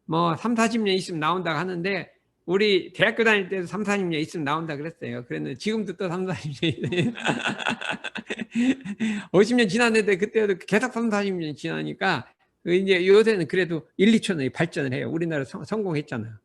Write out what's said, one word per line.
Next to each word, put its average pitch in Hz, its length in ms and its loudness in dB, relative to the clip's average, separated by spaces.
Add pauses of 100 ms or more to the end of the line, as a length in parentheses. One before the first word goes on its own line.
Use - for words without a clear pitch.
뭐 165 300 2
삼사십 226 460 0
년 196 120 2
있으면 180 260 -4
나온다고 165 380 -2
하는데 180 520 -4 (360)
우리 196 480 2
대학교 220 300 2
다닐 208 260 4
때도 185 160 -4
삼사십 202 400 -2
년 165 140 -2
있으면 156 240 -6
나온다 156 320 -2
그랬어요. 123 500 -10
그랬는데 151 320 -8
지금도 202 400 -4
또 190 100 -4
삼사십 165 720 -4 (100)
년 175 240 0
<laughs> - 540 -4 (1600)
오십 214 240 6
년 233 120 6
지났는데 220 480 2
그때도 208 380 0 (120)
계속 226 260 2
삼사십 208 420 0
년 156 200 -4
지나니까 156 720 -4 (360)
그 175 120 0
이제 185 320 4
요새는 202 420 6
그래도 175 380 -2 (100)
일, 214 180 8
이 220 60 6
초 - 140 -2
내에 135 140 0
발전을 147 460 -2
해요. 131 160 -4
우리나라 160 340 -2
성-, 156 200 -12
성공했잖아요. 147 680 -4 (120)